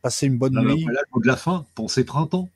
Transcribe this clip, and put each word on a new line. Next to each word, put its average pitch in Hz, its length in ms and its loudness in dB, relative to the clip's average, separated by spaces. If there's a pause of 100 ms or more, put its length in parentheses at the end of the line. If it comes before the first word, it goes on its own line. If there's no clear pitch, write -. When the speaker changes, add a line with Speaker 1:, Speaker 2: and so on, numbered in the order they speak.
Speaker 1:
Passez 131 260 -2
une 131 120 2
bonne 131 180 2
Speaker 2:
Alors, 131 180 4
Speaker 1:
nuit. 160 100 0
Speaker 2:
voilà - 180 -2
le - 120 -8
mot 123 60 2
de 110 80 2
la 117 80 4
fin, 175 380 -4
pensez 113 300 0
printemps. 160 520 -2